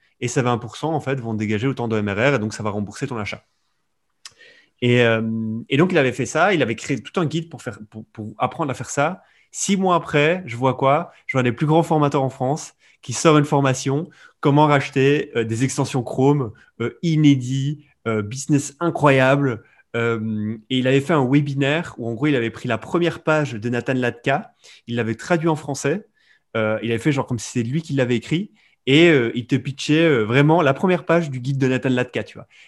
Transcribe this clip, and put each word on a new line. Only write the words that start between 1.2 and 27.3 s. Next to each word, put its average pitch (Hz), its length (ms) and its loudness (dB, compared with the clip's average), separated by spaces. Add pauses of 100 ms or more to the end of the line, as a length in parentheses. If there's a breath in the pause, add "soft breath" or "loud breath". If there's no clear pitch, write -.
dégager 107 320 -2
autant 135 200 -4
de 110 100 -2
M 104 120 -2
R 110 220 2
R, 139 40 2
et 117 40 0
donc 107 140 -4
ça 107 100 -10
va 104 80 -4
rembourser 104 340 -8
ton 123 120 -6
achat. 101 260 -10 (1400 soft breath)
Et, 123 220 4
euh, 113 560 0 (100)
et 135 80 0
donc, 180 140 4
il 175 80 2
avait 127 140 2
fait 127 120 -4
ça, 175 280 0
il 147 100 2
avait 117 120 -2
créé 120 240 -6
tout - 200 -8
un 165 60 0
guide 165 240 -4
pour - 120 -18
faire, 107 160 -10 (140)
pour, 110 200 -16
pour 110 280 -12
apprendre 135 320 -2
à - 20 -4
faire - 160 -12
ça. 156 320 -2 (300 soft breath)
Six - 260 -2
mois 185 180 2
après, 160 520 0
je 113 80 -10
vois 127 180 2
quoi ? 139 380 0 (160 loud breath)
Je - 60 -8
vois 131 80 2
un - 20 2
des 123 80 2
plus 147 160 -2
grands 156 160 4
formateurs 147 400 2
en 131 60 -2
France 131 440 -4 (300 soft breath)
qui 123 100 -10
sort 151 240 4
une 147 80 4
formation, 139 640 -2 (300 soft breath)
comment 147 260 4
racheter, 139 680 2
euh, 117 80 0
des 113 200 -2
extensions 139 380 -2
Chrome, 131 500 2 (300 soft breath)
euh, - 220 -6
inédits, 143 800 2 (220 soft breath)
euh, 107 160 0
business 135 560 -4
incroyable. 139 840 2 (320 soft breath)
Euh, 110 600 -4 (120)
et 127 100 0
il 127 80 0
avait 139 120 4
fait 139 140 0
un 139 120 4
webinaire 143 720 0
où, 117 100 -6
en 117 40 -4
gros, 123 140 -2
il 147 80 2
avait 113 140 0
pris - 180 -10
la 113 120 0
première 170 440 -2
page 151 300 0
de 113 160 -6
Nathan 123 240 -2
Latka, 127 640 -2 (320 soft breath)
il 120 80 -6
l'avait 113 200 -2
traduit 165 320 -2
en 156 80 2
français, 143 520 -4 (500)
euh, 110 240 0
il 117 100 -4
avait 113 80 -2
fait 156 120 0
genre 135 160 -2
comme 120 120 -4